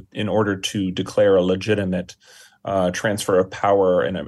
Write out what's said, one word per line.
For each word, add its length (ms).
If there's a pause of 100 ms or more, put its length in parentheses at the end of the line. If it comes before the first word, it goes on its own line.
(100)
in 160
order 300
to 340
declare 460
a 60
legitimate, 760 (480)
uh, 260
transfer 480
of 120
power 520
in 140
a, 120